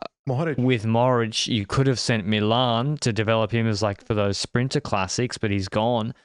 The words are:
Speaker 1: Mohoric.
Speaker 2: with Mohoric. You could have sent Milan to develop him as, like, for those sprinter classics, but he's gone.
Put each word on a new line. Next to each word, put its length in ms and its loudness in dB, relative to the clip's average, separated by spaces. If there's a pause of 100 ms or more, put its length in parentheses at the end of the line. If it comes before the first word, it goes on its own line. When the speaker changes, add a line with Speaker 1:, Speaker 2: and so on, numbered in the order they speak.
(280)
Speaker 1:
Mohoric. 300 -2
Speaker 2:
with 260 2
Mohoric. 600 2
You 180 0
could 220 0
have 120 2
sent 280 -2
Milan 720 2
to 160 -2
develop 360 2
him 160 0
as, 160 0
like, 220 -2
for 80 -4
those 240 0
sprinter 440 -2
classics, 580 -2
but 120 -2
he's 180 0
gone. 440 0 (120)